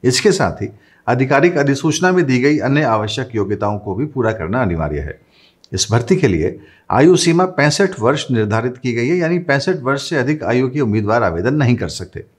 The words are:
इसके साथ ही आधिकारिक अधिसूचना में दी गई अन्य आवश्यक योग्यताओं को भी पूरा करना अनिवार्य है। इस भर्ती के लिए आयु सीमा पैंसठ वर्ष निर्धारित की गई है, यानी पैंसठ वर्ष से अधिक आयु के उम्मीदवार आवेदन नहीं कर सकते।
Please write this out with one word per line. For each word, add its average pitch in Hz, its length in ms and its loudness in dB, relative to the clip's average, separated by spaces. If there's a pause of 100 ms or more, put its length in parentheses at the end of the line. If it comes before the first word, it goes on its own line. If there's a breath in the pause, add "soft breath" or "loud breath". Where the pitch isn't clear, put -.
इसके 131 280 2
साथ 104 300 -2
ही 101 80 -8 (380 soft breath)
आधिकारिक 139 500 2
अधिसूचना 151 540 0
में 180 140 2
दी 131 140 2
गई 147 200 2
अन्य 139 240 0
आवश्यक 110 520 -2
योग्यताओं 104 440 -2
को 98 160 -6
भी 123 100 -4
पूरा 123 260 -2
करना 110 300 -2
अनिवार्य 80 380 -2
है। 73 200 -10 (540 soft breath)
इस 92 180 -2
भर्ती 117 240 2
के 165 120 0
लिए 85 320 0 (320 loud breath)
आयु 156 240 6
सीमा 170 300 2
पैंसठ 185 540 0
वर्ष 131 320 0
निर्धारित 113 460 -2
की 123 160 -4
गई 117 140 -2
है, 175 100 0
यानी 175 220 0
पैंसठ 156 420 0
वर्ष 139 280 -4
से 170 60 -4
अधिक 147 280 -2
आयु 123 260 0
के 135 100 -4
उम्मीदवार 110 440 2
आवेदन 90 300 0
नहीं 127 220 2
कर 92 120 -6
सकते। - 360 -12 (160)